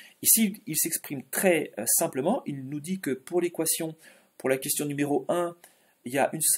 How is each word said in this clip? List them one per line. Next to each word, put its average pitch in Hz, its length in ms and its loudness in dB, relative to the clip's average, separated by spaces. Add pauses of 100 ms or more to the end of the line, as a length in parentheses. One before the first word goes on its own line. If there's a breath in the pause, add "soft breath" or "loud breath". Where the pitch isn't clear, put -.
(220 loud breath)
Ici, - 460 4
il 151 100 -4
s'exprime 147 520 -4
très, 165 480 2
euh, 104 80 -6
simplement. 160 600 0
Il 135 240 -8
nous 147 100 -6
dit 185 220 -4
que 143 100 -2
pour 170 300 -2
l'équation, 165 520 -2 (440 loud breath)
pour - 100 -2
la 135 100 4
question 147 280 -2
numéro 143 420 0
un, 175 260 0 (500 soft breath)
il 120 100 -8
y 139 40 0
a - 160 2
une, 160 80 -4 (160)